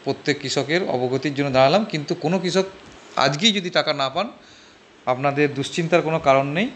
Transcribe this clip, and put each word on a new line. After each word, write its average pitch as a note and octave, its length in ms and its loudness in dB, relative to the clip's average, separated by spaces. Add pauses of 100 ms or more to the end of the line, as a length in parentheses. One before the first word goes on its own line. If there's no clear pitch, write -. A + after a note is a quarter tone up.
প্রত্যেক C#3+ 380 -2
কৃষকের C#3+ 400 -2 (140)
অবগতির C3 420 -2
জন্য C#3+ 140 -2
দাঁড়ালাম, C#3 340 6
কিন্তু D#3 300 -4
কোনো E3 240 -2
কৃষক F3+ 260 0 (520)
আজকেই D3 400 2
যদি F3+ 120 -4
টাকা D#3 240 0
না C#3 160 -2
পান F3 180 -4 (800)
আপনাদের C#3 460 2
দুশ্চিন্তার D#3+ 540 0
কোনো D#3+ 120 0
কারণ C#3 280 4 (100)
নেই। G#3+ 180 -2